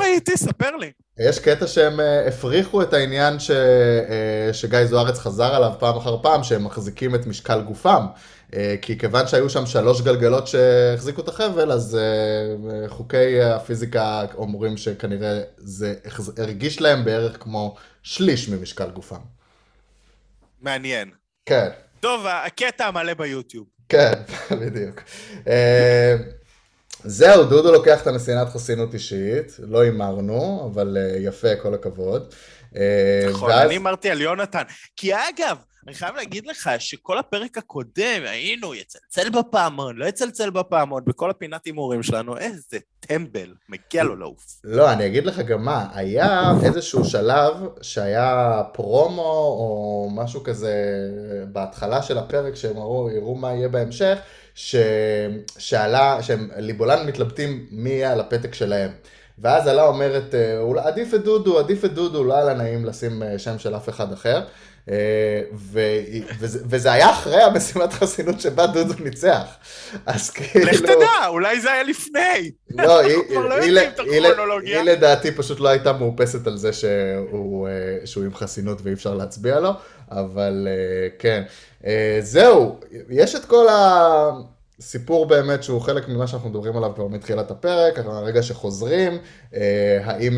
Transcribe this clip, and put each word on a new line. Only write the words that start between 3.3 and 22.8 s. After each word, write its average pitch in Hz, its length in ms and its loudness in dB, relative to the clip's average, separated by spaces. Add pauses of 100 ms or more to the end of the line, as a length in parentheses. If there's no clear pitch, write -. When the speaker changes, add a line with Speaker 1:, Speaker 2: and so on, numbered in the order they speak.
Speaker 2:
ש-, 143 120 -6
אה, 113 1040 2
שגיא 120 320 2
זוארץ 120 340 2
חזר 117 360 0
עליו 120 240 4
פעם 117 180 0
אחר 117 260 -4
פעם, 151 200 4
שהם 110 220 -2
מחזיקים 107 500 -6
את 120 120 -4
משקל 110 340 -4
גופם. 110 460 2 (480)
אה, 101 280 -2
כי 110 160 -8
כיוון 117 280 2
שהיו 135 240 2
שם 131 160 -2
שלוש 123 340 2
גלגלות 123 460 2
שהחזיקו 123 760 2
את - 60 -10
החבל, 170 440 0
אז, 113 280 -2
אה, 107 880 -4
חוקי 127 540 2
הפיזיקה 113 840 -2 (100)
אומרים 107 420 -6
שכנראה 104 640 -6 (160)
זה 98 380 -8 (120)
החז-, 104 360 -12
הרגיש 110 380 -6
להם 143 240 2
בערך 113 380 -2
כמו 104 340 -8 (260)
שליש 156 460 0
ממשקל 92 420 -8
גופם. 90 300 -16 (1400)
Speaker 1:
מעניין. 131 500 -6 (360)
Speaker 2:
כן. 117 220 2 (320)
Speaker 1:
טוב, 226 260 -2
הקטע 185 600 -4